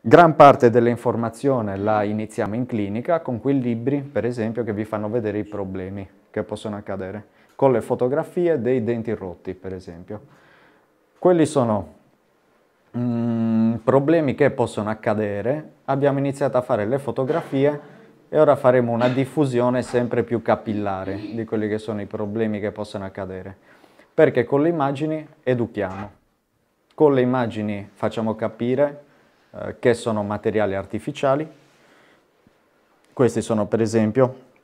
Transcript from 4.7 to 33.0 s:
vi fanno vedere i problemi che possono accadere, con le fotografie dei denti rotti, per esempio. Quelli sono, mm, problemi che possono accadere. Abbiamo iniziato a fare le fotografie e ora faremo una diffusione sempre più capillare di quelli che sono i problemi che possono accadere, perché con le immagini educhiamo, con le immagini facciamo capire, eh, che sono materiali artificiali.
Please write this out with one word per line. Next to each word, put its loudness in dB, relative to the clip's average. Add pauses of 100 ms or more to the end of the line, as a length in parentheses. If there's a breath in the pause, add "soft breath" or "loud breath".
vi -4
fanno -6
vedere -4
i -6
problemi -10 (220)
che -6
possono -10
accadere, -10 (300 soft breath)
con 4
le 2
fotografie -2
dei 0
denti -4
rotti, -10
per -12
esempio. -14 (1000 soft breath)
Quelli 4
sono, -2 (1000)
mm, 0
problemi 2
che 2
possono -4
accadere. -4 (120)
Abbiamo 0
iniziato -2
a 2
fare -2
le -2
fotografie -2 (340 loud breath)
e 0
ora 6
faremo 4
una 2
diffusione 0
sempre 0
più -2
capillare -2 (160)
di -6
quelli -4
che -2
sono -6
i -8
problemi -4
che -4
possono -10
accadere, -12 (580 soft breath)
perché 4
con 2
le 2
immagini -2 (160)
educhiamo, -4 (840)
con 4
le 4
immagini -2
facciamo -4
capire, -4 (460 soft breath)
eh, -12
che 4
sono -2
materiali -2
artificiali. -2 (1700 soft breath)